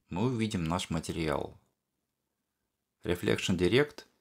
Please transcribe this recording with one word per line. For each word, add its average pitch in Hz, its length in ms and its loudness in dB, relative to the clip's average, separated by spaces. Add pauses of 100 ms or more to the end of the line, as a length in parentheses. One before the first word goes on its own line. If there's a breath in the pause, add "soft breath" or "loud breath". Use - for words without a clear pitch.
мы 95 200 -2
увидим 110 360 -2
наш 85 260 -2
материал. 80 720 -2 (1400)
Reflection 95 540 0
Direct 92 480 2 (160)